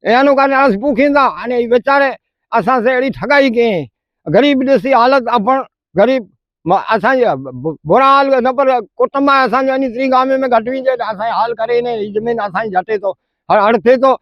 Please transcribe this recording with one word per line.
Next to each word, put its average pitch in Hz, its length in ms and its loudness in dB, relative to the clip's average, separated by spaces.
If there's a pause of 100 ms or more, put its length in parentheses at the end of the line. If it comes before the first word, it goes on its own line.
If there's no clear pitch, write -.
એનું 262 340 2
કારણે 277 220 2
આ 277 80 4 (160)
ભૂખી 277 260 2
હતા. 277 200 2 (120)
અને 240 200 -6
એ 240 100 -2
બચારે 277 360 0 (440)
અસાં 226 320 0
સે 240 140 2
એડી 262 200 -2
ઠગાઈ 277 380 2
કે 233 120 2 (580)
ગરીબ 262 320 2 (100)
દેશી 262 320 2
હાલત, 254 260 2 (100)
અભણ 254 260 0 (360)
ગરીબ 240 260 2 (400)
મ-, 175 200 0 (100)
અસાંજે 240 300 0 (120)
બ-, 131 260 -12
બ-, 156 160 -6 (120)
બુરા 262 260 4
હાલ 277 120 2 (160)
ન 262 140 2
પર 277 100 2 (300)
કુટુંબમાં 277 480 0
અસાંજે 262 300 0
એની 269 180 -2
ત્રી 262 200 -2
ગામે 262 220 2
મેં 262 180 -2
ઘટવી 247 320 -2
જાય, 240 260 -2
અસાંજે 214 260 -6
હાલ 233 220 -2
કરે 240 260 -2
ને, 240 60 -4 (120)
ઈ 208 100 -12
જમીન 220 320 -4
અસાંજે 196 300 -6
જટે 202 280 -2
તો, 196 60 -2 (380)
હ-, 202 180 2
હડફે 226 280 4 (100)
તો 269 180 4